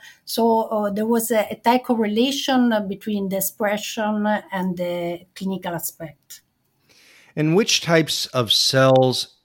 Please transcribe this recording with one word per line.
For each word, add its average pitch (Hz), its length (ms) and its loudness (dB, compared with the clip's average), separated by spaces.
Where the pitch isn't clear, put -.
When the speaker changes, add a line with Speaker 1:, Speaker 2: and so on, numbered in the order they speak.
Speaker 1:
So, 226 440 2
uh, 208 220 -2
there 214 160 -2
was 226 260 0
a, 214 180 2
a 208 60 -10
tight 247 260 2
correlation 240 880 0
between 196 440 -6
the 190 80 -2
expression 208 920 -2
and 185 240 -2
the 175 580 -6
clinical 185 400 -6
aspect. - 680 -12
Speaker 2:
And 156 220 2
which 226 240 2
types 165 460 0
of 120 260 -2
cells 131 800 4